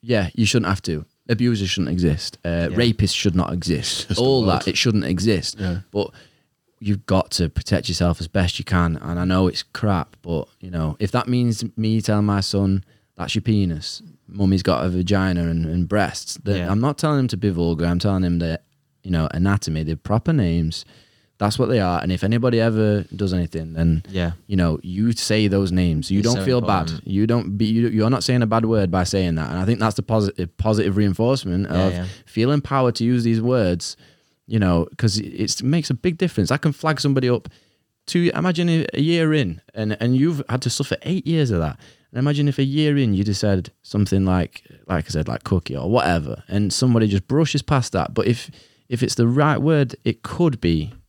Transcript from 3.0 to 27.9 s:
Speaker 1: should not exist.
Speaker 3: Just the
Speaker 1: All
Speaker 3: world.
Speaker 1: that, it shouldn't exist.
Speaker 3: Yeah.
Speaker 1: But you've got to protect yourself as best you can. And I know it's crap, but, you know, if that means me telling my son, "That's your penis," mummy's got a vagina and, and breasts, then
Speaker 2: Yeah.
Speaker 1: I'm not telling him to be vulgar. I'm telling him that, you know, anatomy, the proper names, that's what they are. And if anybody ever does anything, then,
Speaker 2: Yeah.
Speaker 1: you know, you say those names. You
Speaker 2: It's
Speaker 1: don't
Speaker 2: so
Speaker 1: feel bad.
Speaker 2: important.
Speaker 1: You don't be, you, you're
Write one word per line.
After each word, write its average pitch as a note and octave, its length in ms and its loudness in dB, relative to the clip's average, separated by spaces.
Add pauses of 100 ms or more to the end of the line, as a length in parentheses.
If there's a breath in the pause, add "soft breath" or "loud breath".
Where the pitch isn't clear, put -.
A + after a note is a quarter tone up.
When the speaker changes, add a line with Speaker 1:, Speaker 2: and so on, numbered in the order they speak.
Speaker 1:
should F2+ 220 0
not F2 160 -2
exist. - 560 -4
Speaker 3:
Just G2+ 100 -2
the A#2+ 80 0
Speaker 1:
All C3+ 180 2
Speaker 3:
world. F#2 180 2
Speaker 1:
that, - 60 -2
it - 80 -2
shouldn't G#2+ 280 0
exist. F2 540 0
Speaker 3:
Yeah. F#2 200 -4 (140)
Speaker 1:
But G2+ 180 -4 (720 soft breath)
you've G2+ 260 -4
got F#2+ 260 2
to E2+ 160 0
protect - 400 -2
yourself F2 320 0
as E2+ 80 -8
best F2 300 -2
you - 60 -6
can. E2+ 320 0
And F2 240 -6
I F2 40 -2
know F#2 220 2
it's - 160 -2
crap, - 600 -4
but, E2 260 -4 (120)
you F#2 100 -14
know, D#2+ 280 -2
if G2+ 140 -4
that B2 160 -2
means A#2+ 360 0 (120)
me A2 240 0
telling G#2 260 0
my G2+ 140 2
son, G2 440 0 (320 soft breath)
"That's F2 200 -6
your G#2+ 60 -2
penis," F#2+ 600 -2 (320)
mummy's F#2+ 280 2
got D2+ 220 0
a F2+ 40 0
vagina F#2 600 0
and, E2 180 0
and E2+ 220 -2
breasts, - 560 -4
then G2 120 0
Speaker 2:
Yeah. F2 140 -4
Speaker 1:
I'm G#2 100 0
not C#3 180 -2
telling D3+ 220 0
him B2+ 80 0
to A2 80 -4
be G2+ 140 0
vulgar. E2+ 360 0
I'm F2 120 0
telling F#2+ 260 0
him F2 160 0
that, E2 240 -4 (380)
you F#2 80 -8
know, D#2+ 220 0
anatomy, F2 520 0
the D#2 120 -4
proper A2 360 -2
names, E2+ 520 0 (540 soft breath)
that's G#2 200 0
what C3 100 2
they A#2+ 120 2
are. F2 220 0
And F2+ 100 -2
if F2 100 -2
anybody A#2 380 2
ever G#2+ 440 2 (120)
does G2 180 0
anything, E2 380 -4
then, E2 360 2
Speaker 2:
Yeah. F2 240 -2 (140)
Speaker 1:
you G2+ 100 -2
know, E2+ 260 2
you G2+ 300 -2
say G#2+ 360 2
those F#2+ 240 2
names. E2+ 380 2
You G2 100 2
Speaker 2:
It's A2 80 2
Speaker 1:
don't B2 80 2
Speaker 2:
so F#2+ 80 -2
Speaker 1:
feel B2+ 160 2
bad. G2+ 220 0
Speaker 2:
important. D#2+ 260 -6
Speaker 1:
You G2 180 0
don't G#2 320 0
be, A2 80 2
you, A2+ 220 2
you're G#2+ 220 2